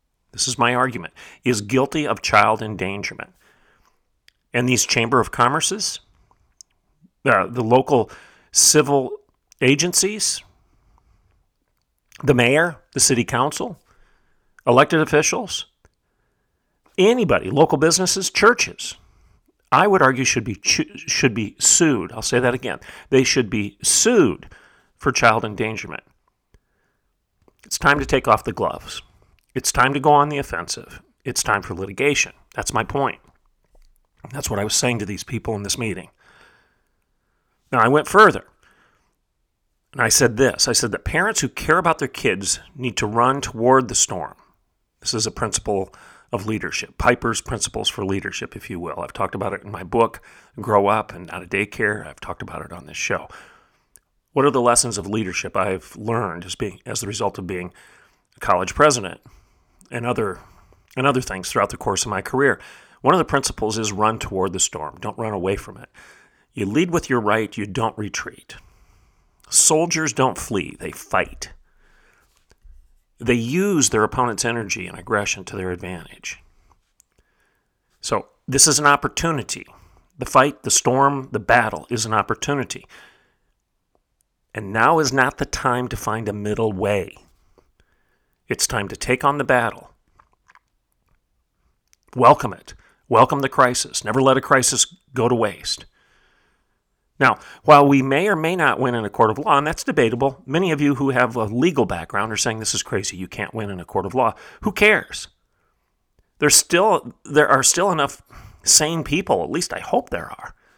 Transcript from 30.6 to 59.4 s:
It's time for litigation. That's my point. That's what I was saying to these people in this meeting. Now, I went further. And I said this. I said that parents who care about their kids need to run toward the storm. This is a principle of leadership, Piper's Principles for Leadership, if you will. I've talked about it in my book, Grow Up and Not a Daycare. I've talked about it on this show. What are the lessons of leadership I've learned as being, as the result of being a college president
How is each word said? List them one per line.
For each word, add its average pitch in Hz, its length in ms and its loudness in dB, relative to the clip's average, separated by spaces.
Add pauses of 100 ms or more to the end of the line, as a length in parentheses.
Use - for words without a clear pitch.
It's - 180 -6
time 101 200 0
for - 120 -12
litigation. 101 580 -2 (220)
That's - 180 -4
my 113 120 -2
point. 135 360 -4 (1120)
That's 143 180 -8
what 107 80 -2
I 101 60 -2
was 107 100 -4
saying 123 260 0
to 104 60 -6
these 98 180 -10
people 113 300 -8
in 101 80 -8
this 101 160 -6
meeting. 98 300 -8 (1600)
Now, 127 100 2
I 113 80 6
went 143 200 2
further. 196 360 6 (1500)
And 127 100 -4
I 113 60 2
said 113 280 4
this. 120 320 2
I 120 40 -2
said 113 200 0
that - 120 -6
parents 190 360 -2
who 143 80 -2
care - 300 2
about 165 200 2
their 135 100 -4
kids 98 520 -2 (140)
need 123 240 -6
to 117 80 -2
run 123 340 2
toward 127 480 2
the 107 60 -8
storm. - 400 -4 (640)
This - 140 -6
is 110 120 -2
a 104 40 -4
principle 101 640 -4 (360)
of 104 160 -6
leadership, - 520 -6
Piper's 120 420 0
Principles - 480 -6
for - 160 -6
Leadership, 98 500 -6
if - 140 -16
you 92 100 -10
will. 85 220 -10
I've - 140 -12
talked 95 200 -6
about 98 200 -4
it 95 80 -12
in 104 80 -16
my 95 120 -12
book, 110 380 0 (400)
Grow 101 280 4
Up 107 260 -2
and 87 120 -16
Not 85 160 -12
a 87 40 -18
Daycare. 104 600 -4
I've 73 140 -18
talked - 220 -12
about 85 220 -12
it 76 80 -18
on 87 120 -16
this 76 140 -14
show. - 300 -6 (1080)
What 139 100 2
are 147 60 4
the 131 100 0
lessons 120 380 2
of 92 80 -8
leadership 101 500 -6
I've 95 400 -4
learned 104 480 -6
as 87 100 -12
being, 98 300 -10
as 113 160 -8
the - 60 -10
result 101 320 -4
of 92 80 -10
being 90 260 -8 (640)
a - 40 -20
college 92 340 0
president 123 480 2 (680)